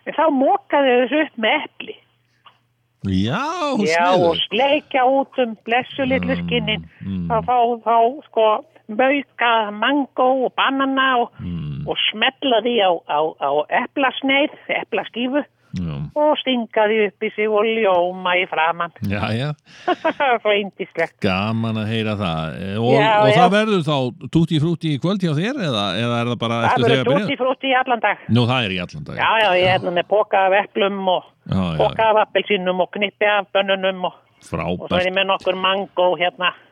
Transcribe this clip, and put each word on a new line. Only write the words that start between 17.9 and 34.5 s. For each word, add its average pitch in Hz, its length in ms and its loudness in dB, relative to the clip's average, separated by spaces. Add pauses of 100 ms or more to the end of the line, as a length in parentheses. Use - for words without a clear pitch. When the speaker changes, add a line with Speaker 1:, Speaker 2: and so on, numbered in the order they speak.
Speaker 1:
í 185 100 0
framan. 165 540 -2
Speaker 2:
Já, 104 320 -2
já. 135 220 -4 (320)
Speaker 1:
<laughs> 285 560 0
Svo 214 100 0
yndislegt. 190 680 -4
Speaker 2:
Gaman 110 560 0
að 107 120 -4
heyra 110 260 -2
það. 80 480 -4
E, 98 140 -6
og, 113 160 2
Speaker 1:
Já, 214 300 4
Speaker 2:
og 214 60 6
Speaker 1:
já. 208 60 4
Speaker 2:
það - 160 6
verður 208 320 2
þá 147 140 0 (340)
tutti 160 300 2
frutti 160 340 -2
í 123 60 -4
kvöld 190 180 -2
hjá 175 160 0
þér, 208 240 -2
eða, 131 260 0 (120)
eða 120 240 0
er 117 60 0
það 120 120 -2
bara 117 160 -2
Speaker 1:
Það 117 140 0
Speaker 2:
eftir 214 140 2
Speaker 1:
verður - 100 4
Speaker 2:
þegar 131 160 2
byrjað? - 180 2
Speaker 1:
tutti 277 140 -4
frutti 262 260 -2
í 262 80 2
allan 254 260 0
dag. 202 180 0 (100)
Speaker 2:
Nú, 117 180 4
það 127 180 0
er 98 60 -2
í 95 80 -2
allan 87 260 -8
dag. - 120 -12
Speaker 1:
Já, 156 140 2 (120)
já, 202 140 4
ég 180 100 4
er 185 120 4
hérna 185 120 -4
með 175 180 -2
poka 208 280 2
af 190 160 4
eplum 196 560 0
og 175 140 0 (180)
Speaker 2:
Já, - 180 -4 (140)
já. - 60 -4
Speaker 1:
poka - 240 0
af 220 200 4
appelsínum 185 580 -2
og 170 120 -2
knippi 208 340 -2
af 208 260 0
bönunum 190 520 0
og, 170 80 -4 (320)
Speaker 2:
Frábært. 87 360 -4